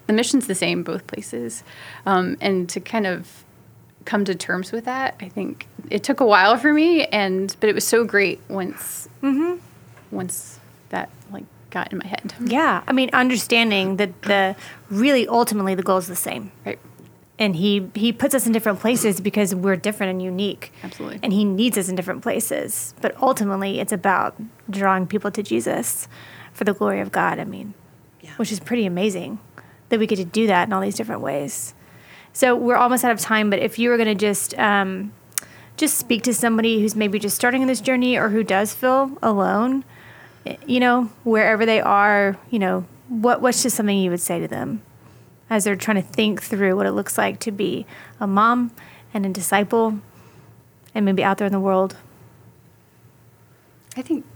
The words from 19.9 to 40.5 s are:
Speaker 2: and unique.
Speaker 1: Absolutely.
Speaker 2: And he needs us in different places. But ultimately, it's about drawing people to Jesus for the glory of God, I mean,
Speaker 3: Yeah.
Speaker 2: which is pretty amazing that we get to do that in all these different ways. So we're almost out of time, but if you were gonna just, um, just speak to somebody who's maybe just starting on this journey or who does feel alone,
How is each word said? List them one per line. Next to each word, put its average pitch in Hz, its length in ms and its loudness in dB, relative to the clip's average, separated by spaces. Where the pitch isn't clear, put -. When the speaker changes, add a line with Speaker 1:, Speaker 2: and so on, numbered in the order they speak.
Speaker 2:
and 185 100 -4
unique. 185 500 -6
Speaker 1:
Absolutely. 190 400 -12
Speaker 2:
And 214 100 0
he 208 100 4
needs 208 340 2
us 185 120 -2
in 185 60 -4
different 180 260 -6
places. - 800 -4
But - 200 -2
ultimately, 196 580 0
it's - 120 -4
about 190 440 0
drawing 190 380 2
people 208 240 -4
to 214 100 -6
Jesus - 640 -4
for - 120 -6
the 202 80 2
glory 196 260 0
of 202 120 -6
God, 175 280 0
I 165 60 -8
mean, 196 280 -12
Speaker 3:
Yeah. - 180 -20
Speaker 2:
which 220 140 -4
is 202 80 -6
pretty 233 260 -2
amazing 185 540 -2
that 226 100 2
we 220 60 4
get 208 120 0
to 190 80 -4
do 214 220 0
that 185 200 4
in 214 60 -2
all 190 80 0
these 202 140 -4
different - 260 -6
ways. 143 520 -6
So 247 220 4
we're 240 200 2
almost 247 280 4
out 247 80 4
of 220 80 0
time, 214 300 2
but 196 100 2
if - 200 -2
you 240 100 2
were 240 80 4
gonna 220 180 2
just, 202 440 -2
um, 202 520 0
just 302 200 0
speak 226 260 -2
to 247 100 0
somebody 226 460 2
who's 208 160 2
maybe 208 240 0
just 202 160 -4
starting 247 260 2
on 262 60 2
this 254 140 0
journey 254 360 2
or - 120 2
who 220 140 2
does 202 300 0
feel 269 500 0
alone, 214 600 2